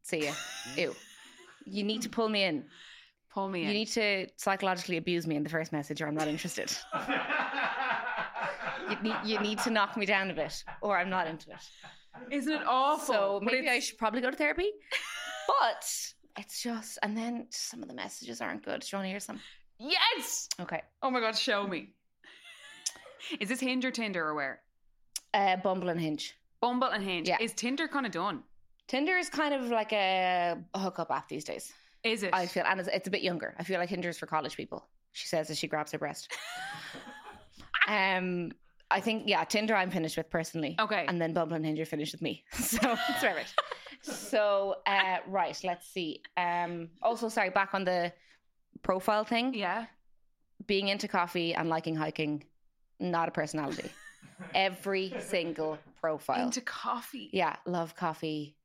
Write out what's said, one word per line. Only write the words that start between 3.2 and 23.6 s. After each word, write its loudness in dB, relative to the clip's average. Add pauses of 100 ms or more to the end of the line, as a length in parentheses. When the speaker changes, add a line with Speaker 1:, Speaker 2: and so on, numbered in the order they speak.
Speaker 2:
Pull -2
me -2
Speaker 1:
You 0
Speaker 2:
in. 2
Speaker 1:
need 2 (120)
to 2
psychologically 0
abuse 0
me 2
in 2
the -2
first -2
message -4
or -2
I'm -2
not 0
interested. -4 (240)
Speaker 3:
<laughs> -4 (1800)
Speaker 1:
You -2
need, 0
you 0
need 0
to 0
knock 2
me 0
down 2
a -6
bit -4 (160)
or 2
I'm 2
not 0
into -8
it. -16 (680)
Speaker 2:
Isn't 0
it 0
awful? 4
Speaker 1:
So 4
Speaker 2:
But 2
Speaker 1:
maybe 2
I 6
Speaker 2:
it's 0
Speaker 1:
should -6
probably 2
go 2
to -2
therapy. 2 (400)
<laughs> -6
But 4 (520)
it's -10
just, -6
and 6
then -2
some -6
of -8
the -12
messages -8
aren't -4
good. -2
Do -8
you -4
wanna -2
hear -4
some? -10 (400)
Speaker 2:
Yes! 2 (100)
Speaker 1:
Okay. -4 (200)
Speaker 2:
Oh 2
my 2
God, 2
show 2
me. -6 (1500)
Is -2
this 0